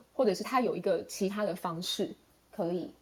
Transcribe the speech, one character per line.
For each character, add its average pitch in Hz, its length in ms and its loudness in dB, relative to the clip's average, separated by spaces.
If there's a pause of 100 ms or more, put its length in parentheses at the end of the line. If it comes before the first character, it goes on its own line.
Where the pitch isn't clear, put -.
(140)
或 269 120 4
者 202 80 6
是 208 100 -4
他 262 160 0
有 208 160 2
一 175 60 -6
个 180 240 2
其 - 240 0
他 208 160 -2
的 175 100 0
方 170 240 -4
式 - 320 -2 (400)
可 175 220 -2
以 170 180 -4 (100)